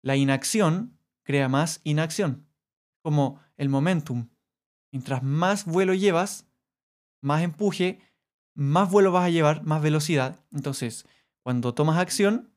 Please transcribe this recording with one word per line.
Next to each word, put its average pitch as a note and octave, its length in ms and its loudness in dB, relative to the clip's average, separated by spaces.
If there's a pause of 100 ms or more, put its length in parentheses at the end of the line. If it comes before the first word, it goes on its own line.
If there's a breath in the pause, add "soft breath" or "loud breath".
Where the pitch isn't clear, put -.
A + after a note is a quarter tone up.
La C3+ 140 0
inacción D#3 800 0 (240)
crea C#3 240 0
más D3 380 0
inacción. D#3 600 -2 (560)
Como C#3+ 380 0 (160 loud breath)
el C#3 140 -4
momentum. C#3 580 -2 (640)
Mientras C3 320 -6
más F3+ 400 0
vuelo F#3 300 0
llevas, F#3+ 520 0 (760)
más D3 200 0
empuje, F3+ 600 -2 (520 soft breath)
más D#3+ 380 0
vuelo F#3+ 220 6
vas F3+ 120 2
a F3+ 40 2
llevar, D#3 340 2
más D#3 180 0
velocidad. D3+ 680 0
Entonces, C3+ 540 -8 (360 soft breath)
cuando B2 320 -2
tomas D#3 240 2
acción G3+ 600 0